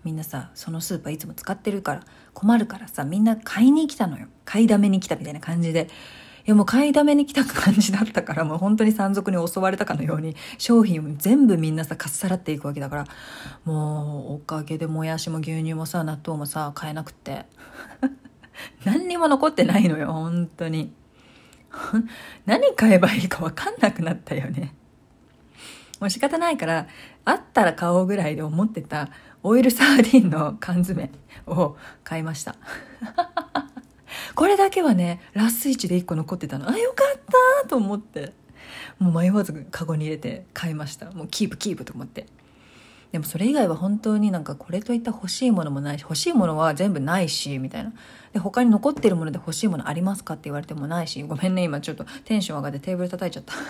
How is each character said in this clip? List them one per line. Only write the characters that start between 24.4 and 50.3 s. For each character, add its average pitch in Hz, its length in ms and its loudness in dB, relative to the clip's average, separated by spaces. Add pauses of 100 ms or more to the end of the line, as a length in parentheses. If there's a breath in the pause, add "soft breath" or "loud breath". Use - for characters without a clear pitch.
ね。 139 260 -8 (1200 loud breath)
も 202 80 -2
う - 20 0
仕 190 100 -4
方 285 180 0
な 339 140 0
い 285 60 -2
か 170 80 -6
ら、 160 220 -2 (360 loud breath)
あ 262 120 2
っ 277 60 -4 (120)
た 226 100 6
ら 170 100 4
買 175 140 -4
お 175 140 4
う 185 40 2
ぐ 196 120 0
ら 170 100 0
い 151 80 -4
で 151 60 -6
思 156 240 0
っ - 20 2
て 214 140 -6
た 147 280 -6 (340 loud breath)
オ 208 120 4
イ 254 80 6
ル 254 80 6
サ 269 140 4
ー 285 120 6
デ 240 60 10
ィ 220 240 6
ン - 20 2
の 151 300 -2
缶 180 160 -4
詰 180 340 -2 (380 loud breath)
を 156 300 0 (260 loud breath)
買 160 160 -8
い 160 40 -6
ま 160 120 -6
し 143 80 -10
た。 - 160 -12
<laughs> - 1800 -10
こ 339 120 4
れ 403 100 6
だ 392 120 6
け 392 120 0
は 302 120 6
ね、 175 280 0 (120)
ラ 214 160 4
ス 233 200 -2
イ 262 80 2
チ 196 100 -4
で 180 80 2
一 180 100 0
個 175 100 -4
残 156 200 -4
っ - 20 -6
て 147 100 -8
た - 100 -8
の。 143 120 -6
「あ、 302 80 0
よ 494 160 0
か 539 100 4 (120)
っ - 60 -18 (420)
た」 - 60 -10
と 277 80 0
思 202 200 -2
っ - 20 -6
て。 - 340 -12 (680 loud breath)
も 185 120 4
う - 20 4
迷 175 180 4
わ 202 120 4
ず 151 280 -10
カ - 140 -8
ゴ 160 100 -2
に 156 100 -2
入 156 60 -4
れ 156 60 -6
て - 360 -10
買 170 180 -6
い - 20 -6
ま 151 140 -8
し - 80 -14
た。 - 160 -16
も 175 120 -14
う 170 40 -12
キ - 180 -2
ー - 40 -2
プ、 - 80 -14
キ 202 160 -4
ー - 40 -10
プ 123 80 -12
と - 80 -16
思 135 120 -12
っ - 20 -14
て。 - 200 -16 (840 soft breath)
で 165 80 -4
も 147 60 -6
そ - 120 -6
れ 185 80 0
以 262 80 2
外 262 140 2
は 160 80 0
本 202 240 -2
当 214 180 0
に 208 140 2
な 175 80 -2
ん 151 40 -8
か 143 120 -8
こ - 160 -16
れ 185 100 -4
と 240 120 -4
い 240 40 2
っ 233 40 -4
た 233 100 -4
欲 190 180 -8
し - 160 -2
い 247 60 4
も 180 120 2
の 151 60 -4
も 139 120 -4
な 143 120 -4
い 147 60 -8
し、 - 20 -16
欲 - 140 -8
し - 160 -2
い - 20 0
も 208 140 4
の 156 100 -2
は 160 160 2
全 185 200 0
部 151 60 -4
な 160 220 0
い 165 80 0
し、 139 300 -6
み 131 100 -6
た - 100 -10
い - 40 -8
な。 220 100 -10 (380 loud breath)
で、 208 80 -2
他 196 240 0
に 240 80 8
残 208 180 4
っ 302 40 0
て 269 160 2
る 190 60 2
も 160 100 -2
の 156 60 -6
で 143 60 -6
欲 170 160 -10
し - 100 -10
い 226 40 2
も 175 100 -2
の 139 100 -8
あ 147 60 -4
り 165 80 -4
ま 190 140 -2
す 196 80 -12
か - 100 -10